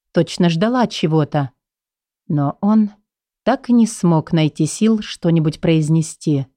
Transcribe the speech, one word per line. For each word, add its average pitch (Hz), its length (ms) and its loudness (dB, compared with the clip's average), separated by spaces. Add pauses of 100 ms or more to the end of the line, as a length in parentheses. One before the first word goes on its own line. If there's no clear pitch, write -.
(120)
Точно 175 380 0
ждала 214 380 0
чего-то. 151 640 -2 (760)
Но 143 340 -2
он 208 300 2 (520)
так 254 260 -2
и 240 40 2
не 233 120 4
смог 170 460 0
найти 156 340 0
сил 214 360 0
что-нибудь 165 600 -2
произнести. 156 960 -2